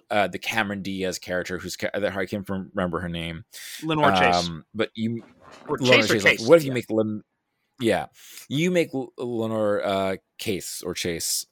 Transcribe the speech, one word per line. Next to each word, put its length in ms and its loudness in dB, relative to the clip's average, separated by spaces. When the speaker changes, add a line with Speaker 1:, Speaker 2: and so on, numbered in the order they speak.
Speaker 1:
uh, 160 2
the 100 -8
Cameron 460 -2
Diaz 340 -4
character, 400 -4
who's 180 -10
ca-, 160 -6
that 240 -2
I 120 -4
can't 200 -6
remember 520 -4
her 100 -6
name, 360 -8
Speaker 2:
Lenore 300 2
Chase. 360 4
Speaker 1:
um, 160 -10
but 180 -2
you, 300 -4
Speaker 2:
Or 120 -2
Speaker 1:
Lenore 160 6
Speaker 2:
Chase 160 6
or 20 2
Speaker 1:
Chase, 100 2
like, 140 4
Speaker 2:
Case? 100 -4
Speaker 1:
what 120 10
if 60 0
you 40 -4
Speaker 2:
Yeah. 60 -2
Speaker 1:
make 160 -6
Len-, 320 0
yeah, 260 2
you 220 0
make 240 2
L-, 240 -4
Lenore, 640 0
uh, 340 0
Case 480 -6
or 80 -4
Chase, 580 -4